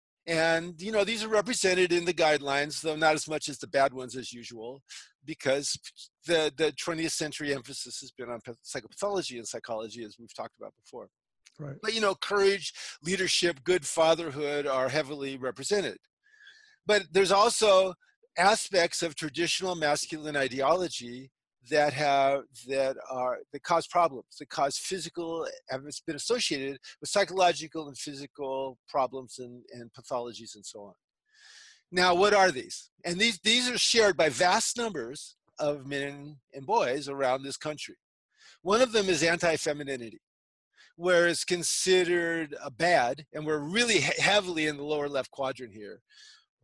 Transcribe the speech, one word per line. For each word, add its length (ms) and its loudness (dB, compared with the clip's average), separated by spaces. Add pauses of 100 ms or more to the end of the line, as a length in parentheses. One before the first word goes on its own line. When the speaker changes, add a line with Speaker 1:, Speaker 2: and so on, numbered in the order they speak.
(260)
Speaker 1:
And, 560 0
you 80 -8
know, 140 2
these 180 -4
are 60 -6
represented 640 2
in 120 2
the 80 0
guidelines, 680 0
though 140 -2
not 180 6
as 140 -4
much 200 -4
as 100 -10
the 100 -12
bad 260 2
ones 220 -10
as 160 -10
usual, 500 -14 (420)
because 540 -2 (480)
the, 300 2
the 160 2
twentieth 400 -4
century 420 -4
emphasis 460 -12
has 100 -16
been 180 -12
on 160 -8
pa-, 80 -14 (120)
psychopathology 720 -6
and 100 -10
psychology, 560 -8
as 160 -16
we've 160 -20
talked 240 -12
about 160 -16 (100)
before. 240 -16 (520)
Speaker 2:
Right. 220 -12
Speaker 1:
But, 100 -4
you 80 -2
know, 140 2
courage, 580 2 (300)
leadership, 600 0
good 200 2
fatherhood 840 0
are 200 2
heavily 500 -4
represented. 580 -2 (920)
But 240 4
there's 220 4
also 640 6 (420)
aspects 640 2
of 140 -4
traditional 580 -2
masculine 640 -2
ideology 960 -2 (360)
that 260 4
have, 480 4 (260)
that 280 0 (140)
are, 280 -2 (140)
that 120 -12
cause 240 2
problems, 500 -2
that 120 -16
cause 280 0
physical, 680 -6 (200)
have 140 -8 (240)
been 80 -6
associated 640 -4 (220)
with 100 -10
psychological 800 0
and 100 -16
physical 800 -8 (100)
problems 520 -4
and, 320 -16
and 200 -16
pathologies 600 -8
and 100 -20
so 180 -16
on. 120 -18 (960)
Now, 240 4
what 200 6
are 180 8
these? 380 -10 (140)
And 140 -4
these, 220 0
these 280 2
are 100 -2
shared 380 4
by 120 4
vast 500 2
numbers 560 -6 (240)
of 300 -4
men 480 -8 (180)
and 100 -14
boys 440 0
around 340 0
this 140 -10
country. 400 -10 (640)
One 180 4
of 120 4
them 160 2
is 160 4
anti-femininity, 960 0 (760)
where 320 4
it's 160 0
considered, 1160 0
uh, 100 -10
bad, 600 2
and 140 -8
we're 120 0
really 420 2
he-, 200 0
heavily 460 2
in 100 -2
the 60 -10
lower 260 -2
left 220 -4
quadrant 420 -6
here, 280 -16 (640)